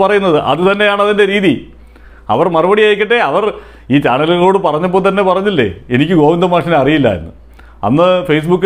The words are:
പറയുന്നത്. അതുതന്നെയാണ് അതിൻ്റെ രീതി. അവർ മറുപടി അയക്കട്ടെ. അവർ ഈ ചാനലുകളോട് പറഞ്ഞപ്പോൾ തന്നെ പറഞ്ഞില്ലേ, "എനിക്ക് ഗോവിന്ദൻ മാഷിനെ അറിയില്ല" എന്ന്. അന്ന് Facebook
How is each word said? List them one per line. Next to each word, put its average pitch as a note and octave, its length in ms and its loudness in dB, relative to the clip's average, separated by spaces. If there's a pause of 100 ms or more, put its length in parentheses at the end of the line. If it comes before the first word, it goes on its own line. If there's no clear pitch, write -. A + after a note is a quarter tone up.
പറയുന്നത്. F#3+ 340 0 (140)
അതുതന്നെയാണ് G3+ 500 0
അതിൻ്റെ G3+ 240 0
രീതി. G3 280 0 (720)
അവർ C#3 200 0
മറുപടി F3+ 340 0
അയക്കട്ടെ. G#3+ 360 0 (120)
അവർ F3+ 140 -2 (460)
ഈ C3+ 160 2
ചാനലുകളോട് F3 520 2
പറഞ്ഞപ്പോൾ F3 500 0
തന്നെ F#3+ 140 0
പറഞ്ഞില്ലേ, F#3+ 460 0 (220)
"എനിക്ക് C#3+ 220 0
ഗോവിന്ദൻ E3+ 420 2
മാഷിനെ E3+ 220 0
അറിയില്ല" C#3 320 2 (100)
എന്ന്. D#2+ 140 -16 (520)
അന്ന് D3 240 0 (240)
Facebook E3 340 0